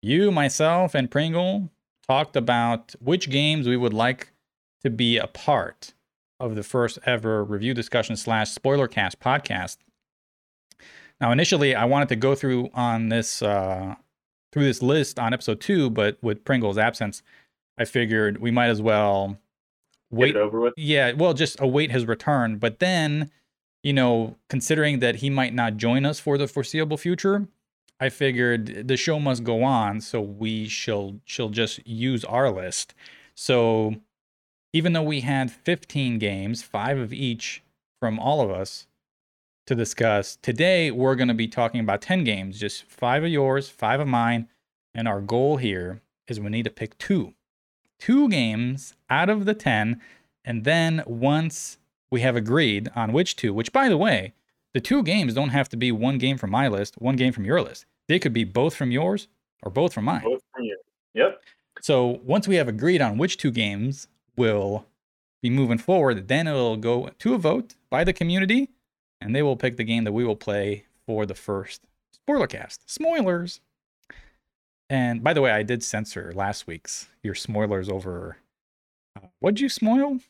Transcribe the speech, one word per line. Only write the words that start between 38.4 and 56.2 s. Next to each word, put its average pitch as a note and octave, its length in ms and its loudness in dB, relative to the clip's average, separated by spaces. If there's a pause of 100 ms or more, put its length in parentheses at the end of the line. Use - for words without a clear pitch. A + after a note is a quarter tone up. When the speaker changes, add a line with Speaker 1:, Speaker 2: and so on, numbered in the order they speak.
Speaker 1:
of G#2 100 0
us F#2+ 360 -8 (800)
to C3 80 0
discuss, A2 640 0
today D#3+ 500 2
we're C3 240 2
gonna B2 180 2
be A2+ 140 -2
talking A#2 320 -2
about G#2 220 0
ten F3+ 240 0
games, G2 340 -4
just G#2 240 -8
five B2+ 400 -2
of E3+ 60 -2
yours, C#3 400 0
five B2 320 -2
of C#3+ 80 -2
mine, A#2 400 0 (440)
and A#2 140 -4
our G2+ 140 -2
goal B2 340 0
here G2 460 -4 (260)
is A2+ 100 -6
we G#2 120 -6
need A2+ 160 -2
to A2 60 -4
pick - 260 -10
two. D#3 360 -4 (640)
Two C#4 300 4
games B2 640 -2 (160)
out D#3+ 200 2
of G#3 160 0
the G#3+ 80 2
ten, A#2+ 480 0 (420)
and A#2 220 -6
then E3 420 0
once C#3+ 720 -2 (340)
we B2+ 80 4
have B2 160 4
agreed A2 580 2
on A2+ 200 0
which F3 240 0
two, G#2+ 160 -2
which, A2+ 180 -4
by C4+ 160 4
the G3+ 100 4
way, C3+ 360 0 (400)
the B2+ 80 0
two C4 220 2
games E3 300 2
don't C3+ 180 0
have C#3 180 2
to A#2+ 80 -8
be A#2+ 160 2
one B2 240 0
game C3 200 0